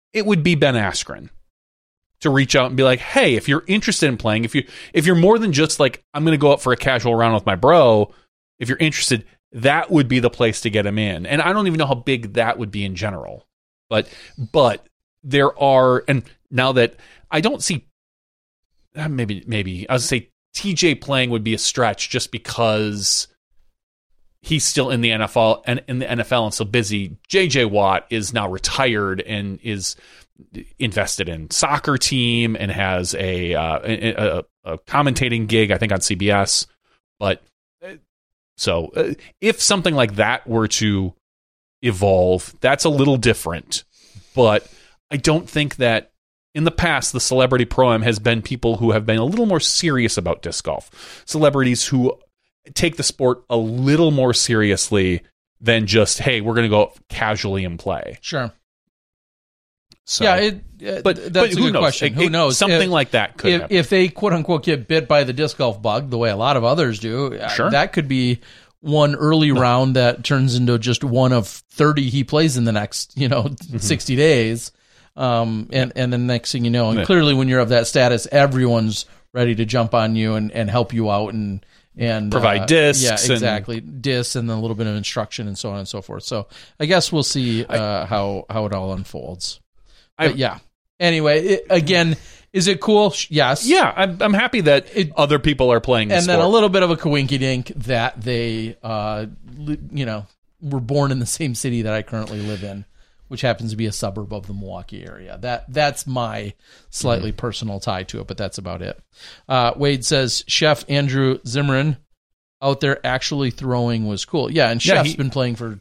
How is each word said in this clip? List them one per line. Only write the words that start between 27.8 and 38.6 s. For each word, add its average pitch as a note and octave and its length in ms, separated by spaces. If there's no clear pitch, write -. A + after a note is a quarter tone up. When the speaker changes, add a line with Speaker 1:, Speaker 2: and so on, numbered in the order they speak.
Speaker 1:
is A2 220
now G#2 140
retired G2+ 720
and G2+ 420
is G#2 320
invested G2 500
in D#2+ 220
soccer C#3+ 480
team A#2 600
and G2 140
has F#2 440
a, F2+ 400
uh, D#2+ 280
a, A2 300
a, E2+ 100
a D#2+ 60
commentating B2+ 680
gig, A2 240
I F#2 60
think, G#2 140
on F#2+ 100
C - 140
B G2 140
S. G2 380
But, F#2+ 220
uh, F#3+ 100
so, E2+ 400